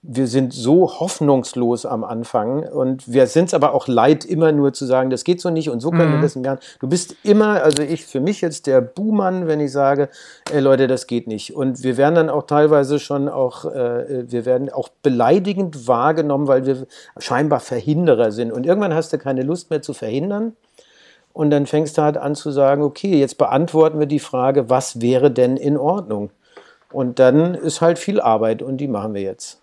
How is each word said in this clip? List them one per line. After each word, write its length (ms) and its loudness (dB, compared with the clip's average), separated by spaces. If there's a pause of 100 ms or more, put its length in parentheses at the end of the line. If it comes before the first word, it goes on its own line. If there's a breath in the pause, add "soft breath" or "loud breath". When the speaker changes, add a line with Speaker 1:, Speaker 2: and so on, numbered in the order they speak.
Speaker 1:
wir 220 -2
sind 260 0
so 460 2
hoffnungslos 840 -2
am 180 -6
Anfang 640 -4
und 420 -6
wir 160 4
sind's 280 0
aber 200 2
auch 140 0
leid, 380 4
immer 260 2
nur 220 2
zu 120 -8
sagen, 240 0
„Das 140 -4
geht 160 0
so 100 -4
nicht 200 -4
und 100 -4
so 140 -4
können 180 4
wir 60 2
Speaker 2:
Mhm. 40 0
Speaker 1:
das 140 -2
nicht 100 -6
machen.“ 140 -4 (220 loud breath)
Du 80 -6
bist 340 -4
immer, 400 2
also 180 2
ich 240 -4
für 140 -6
mich 220 -2
jetzt 260 -6
der 140 4
Buhmann, 680 -2
wenn 140 0
ich 100 -2
sage, 380 0 (420 loud breath)
„Ey 80 0
Leute, 280 4
das 200 -2
geht 200 -4
nicht.“ 280 -10
Und 280 -4
wir 120 0
werden 200 4
dann 140 2
auch 140 -2
teilweise 560 4
schon 300 -4
auch, 340 -4
äh, 680 -6
wir 140 -4
werden 260 0
auch 200 -8
beleidigend 1000 0
wahrgenommen, 600 0
weil 160 4
wir 200 -2 (320 loud breath)
scheinbar 440 0
Verhinderer 720 2
sind. 180 -4
Und 140 -6
irgendwann 280 0
hast 200 -2
du 40 -4
keine 260 -4
Lust 260 -6
mehr 120 -4
zu 120 -10
verhindern. 580 -6 (800 soft breath)
Und 180 -2
dann 160 2
fängst 320 -2
du 40 2
halt 160 2
an 180 -4
zu 160 -8
sagen, 320 2
„Okay, 340 0
jetzt 200 0
beantworten 640 2
wir 80 2
die 120 -2
Frage, 500 0
was 300 0
wäre 320 4
denn 240 2
in 220 0
Ordnung?“ 520 -2 (640 soft breath)
Und 280 -4
dann 360 4
ist 240 -6
halt 200 2
viel 200 -2
Arbeit 420 0
und 180 -6
die 100 -6
machen 240 -6
wir 80 -6
jetzt. 420 -10